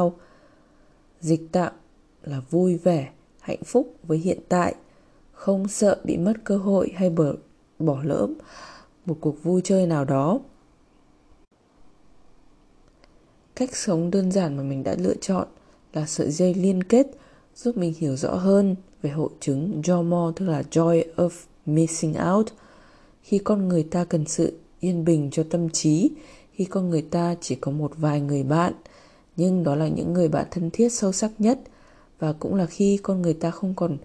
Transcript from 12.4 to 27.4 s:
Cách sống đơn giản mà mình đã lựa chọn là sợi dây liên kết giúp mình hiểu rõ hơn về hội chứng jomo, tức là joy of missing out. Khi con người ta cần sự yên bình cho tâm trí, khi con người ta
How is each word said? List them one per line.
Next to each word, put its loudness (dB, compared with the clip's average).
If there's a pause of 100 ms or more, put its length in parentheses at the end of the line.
Cách -2
sống 0
đơn 2
giản 0
mà -6
mình -4
đã -2
lựa 0
chọn -2 (440)
là -4
sợi -2
dây 2
liên 2
kết 4 (500)
giúp -4
mình 0
hiểu -2
rõ -2
hơn 4 (260)
về -2
hội -2 (100)
chứng -2
jomo, 2
tức -6
là 0
joy 4 (120)
of 2 (360)
missing 0 (180)
out. 4 (760)
Khi 0
con 0
người 2
ta -2
cần -2
sự -2 (280)
yên -2
bình 2
cho 0
tâm -2
trí, 2 (420)
khi -4
con -2
người 0
ta -2